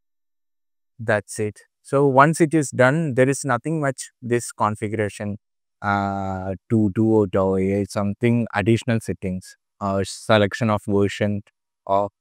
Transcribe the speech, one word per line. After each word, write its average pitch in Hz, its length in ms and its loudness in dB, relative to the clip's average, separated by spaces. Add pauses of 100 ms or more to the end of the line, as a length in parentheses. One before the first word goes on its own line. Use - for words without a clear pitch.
(1000)
That's 110 400 -4
it. 107 220 -6 (220)
So 139 220 2
once 143 360 4
it 156 120 4
is 156 180 0
done, 131 440 2
there 131 140 4
is 139 160 -4
nothing 143 360 -2
much 135 300 -6 (100)
this 120 300 -2
configuration, 104 880 -4 (420)
uh, 98 720 -2 (140)
to 107 280 2
do 110 100 2
or 110 220 4
do 95 600 0
something 113 640 -2
additional 113 460 0
settings 92 560 -8 (260)
or 98 240 -2
selection 107 640 0
of 107 160 0
version 101 580 0 (440)
of 101 240 0 (100)